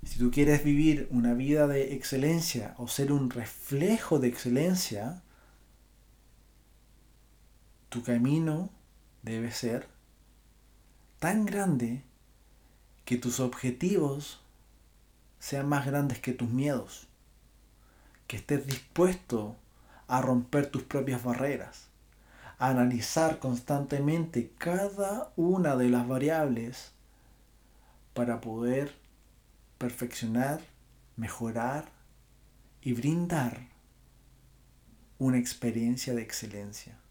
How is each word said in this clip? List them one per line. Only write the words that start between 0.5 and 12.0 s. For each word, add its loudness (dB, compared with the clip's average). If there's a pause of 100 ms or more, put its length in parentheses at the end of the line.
vivir 4
una 4
vida 4
de 0
excelencia 0
o -8
ser 0
un 2
reflejo 0
de 4
excelencia, 0 (2750)
tu -6
camino 2 (540)
debe -4
ser -4 (1300)
tan 0
grande 0 (1040)